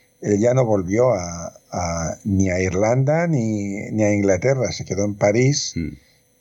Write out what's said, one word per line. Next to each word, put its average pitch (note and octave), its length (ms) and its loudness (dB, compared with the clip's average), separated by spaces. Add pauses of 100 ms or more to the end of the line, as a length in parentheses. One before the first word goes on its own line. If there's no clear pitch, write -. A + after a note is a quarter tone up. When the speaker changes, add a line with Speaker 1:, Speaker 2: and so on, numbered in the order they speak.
(220)
Speaker 1:
él G#2 160 2
ya A#2 160 2
no C3 100 2
volvió G#2+ 480 2
a, F2 400 -6 (180)
a, E2+ 540 -4
ni F#2+ 240 2
a F2+ 120 0
Irlanda B2 680 0
ni, G#2+ 640 -2
ni G#2+ 140 0
a G#2 100 4
Inglaterra. G2+ 580 2
Se - 120 -10
quedó G2 200 -2
en G2+ 100 -2
París A#2 600 2
Speaker 2:
Mm. D#2+ 120 -4 (520)